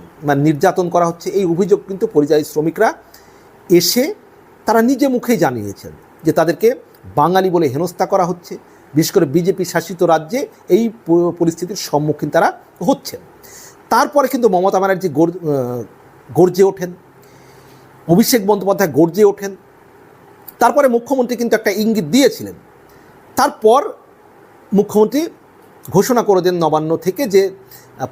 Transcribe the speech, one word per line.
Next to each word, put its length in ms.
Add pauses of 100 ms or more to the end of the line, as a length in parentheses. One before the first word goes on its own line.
(240)
মানে 180
নির্যাতন 480
করা 160
হচ্ছে, 240
এই 160
অভিযোগ 420
কিন্তু 200
পরিযায়ী 360
শ্রমিকরা 500 (760)
এসে 440 (520)
তারা 160
নিজে 260
মুখেই 300
জানিয়েছেন 540 (320)
যে 80
তাদেরকে 440 (400)
বাঙালি 340
বলে 180
হেনস্থা 380
করা 200
হচ্ছে, 320 (360)
বিশেষ 180
করে 140
বিজেপি 400
শাসিত 380
রাজ্যে 440 (220)
এই 200 (160)
প-, 340
পরিস্থিতির 360
সম্মুখীন 540
তারা 300 (280)
হচ্ছেন। 320 (720)
তারপরে 380
কিন্তু 220
মমতা 300
ব্যানার্জি 300
গর-, 400
আহ, 340 (500)
গর্জে 300
ওঠেন, 300 (1120)
অভিষেক 400
বন্দ্যোপাধ্যায় 440
গর্জে 320
ওঠেন। 320 (1040)
তারপরে 280
মুখ্যমন্ত্রী 500
কিন্তু 180
একটা 160
ইঙ্গিত 320
দিয়েছিলেন। 500 (840)
তারপর 580 (800)
মুখ্যমন্ত্রী 540 (640)
ঘোষণা 320
করে 180
দেন 140
নবান্ন 420
থেকে 300
যে, 240 (480)
আহ, 120